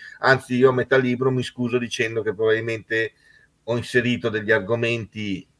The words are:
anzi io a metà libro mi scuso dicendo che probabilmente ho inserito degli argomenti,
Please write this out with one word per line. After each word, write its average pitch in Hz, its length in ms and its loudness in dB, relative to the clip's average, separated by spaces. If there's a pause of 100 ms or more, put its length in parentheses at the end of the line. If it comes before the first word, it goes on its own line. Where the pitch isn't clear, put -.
(200)
anzi - 340 2
io 127 160 6
a - 20 4
metà 131 240 0
libro 127 340 0
mi 127 120 0
scuso 123 340 -2
dicendo 113 460 -4
che 104 100 -2
probabilmente 110 800 -2 (520)
ho 120 120 -2
inserito 120 540 0
degli 107 200 -2
argomenti, 107 960 -2 (140)